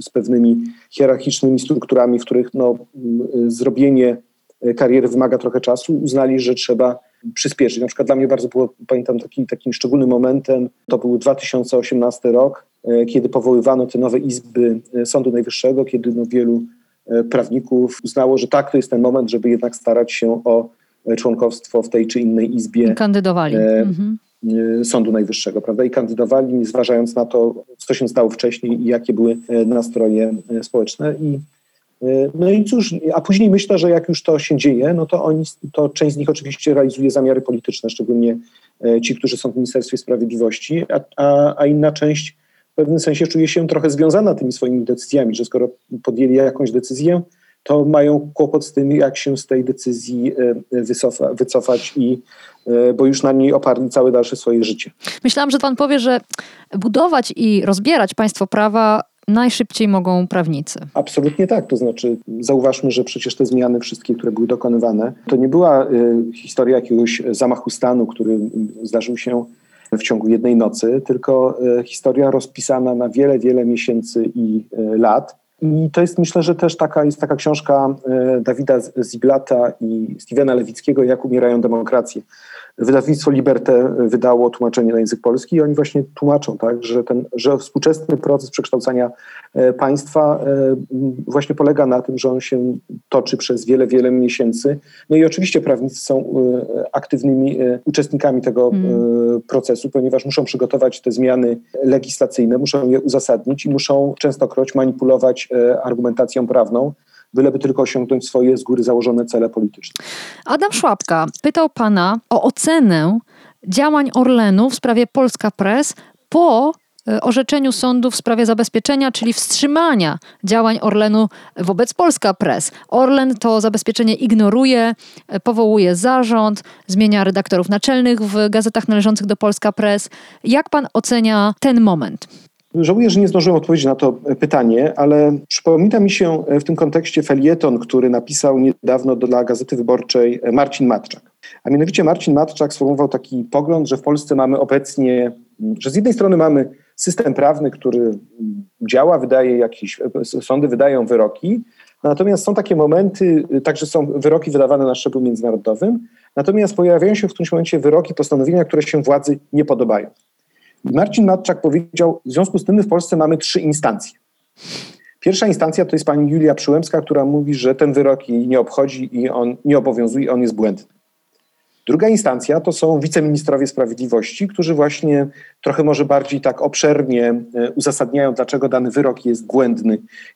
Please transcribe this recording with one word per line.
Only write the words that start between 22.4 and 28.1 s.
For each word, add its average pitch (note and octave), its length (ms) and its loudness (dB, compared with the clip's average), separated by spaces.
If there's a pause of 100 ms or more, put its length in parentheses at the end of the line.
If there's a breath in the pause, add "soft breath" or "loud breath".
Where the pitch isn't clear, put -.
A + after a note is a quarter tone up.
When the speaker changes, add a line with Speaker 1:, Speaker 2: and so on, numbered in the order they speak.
Speaker 1:
izbie, A2+ 360 0
Speaker 2:
I - 40 0
kandydowali. F#3 600 0
Speaker 1:
e, A2 40 2
Speaker 2:
Mhm. F3 580 0 (640)
Speaker 1:
e, A#2 40 -2
Sądu A2+ 260 0
Najwyższego, G#2+ 500 -4
prawda? A2+ 220 -2
I B2 60 0
kandydowali, B2 640 -2
nie A#2+ 120 0
zważając A#2 500 0
na A#2+ 100 -2
to, A#2 400 -2 (120)
co - 160 -4
się B2 140 -4
stało A#2 220 2